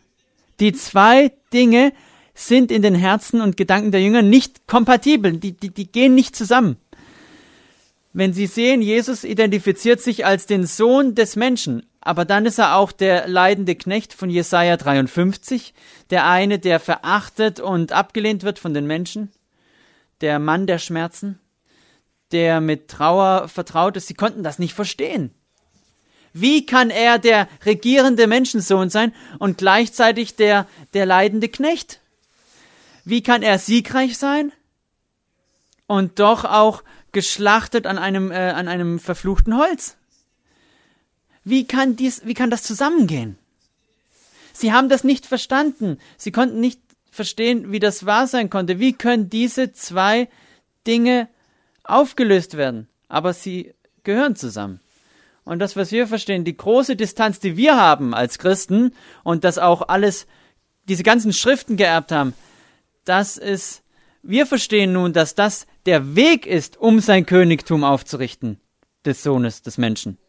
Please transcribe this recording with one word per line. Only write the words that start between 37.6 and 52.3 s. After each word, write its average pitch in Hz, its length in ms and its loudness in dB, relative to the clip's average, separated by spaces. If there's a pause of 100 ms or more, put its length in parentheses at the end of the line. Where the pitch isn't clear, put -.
an 190 140 -6
einem, 190 320 -4
äh, 185 180 -4
an 175 180 -4
einem 170 320 -4
verfluchten 196 560 -2
Holz? 311 400 -2 (1500)
Wie 247 220 0
kann 262 300 -2
dies, 254 300 -6
wie 226 80 -6
kann 247 160 -2
das 226 140 -4
zusammengehen? 196 760 -2 (1120)
Sie 220 220 -2
haben 262 160 4
das 262 140 2
nicht 262 240 0
verstanden. 262 720 -4 (180)
Sie - 140 -10
konnten 226 280 -2
nicht 247 220 -2 (300)
verstehen, 226 600 -4
wie 208 80 -4
das 202 280 -2
wahr 220 180 2
sein 240 240 -4
konnte. 185 300 -4
Wie 254 140 2
können 233 360 -2
diese 240 420 -4
zwei 208 560 -2 (600)
Dinge 233 400 0 (560)
aufgelöst 208 760 0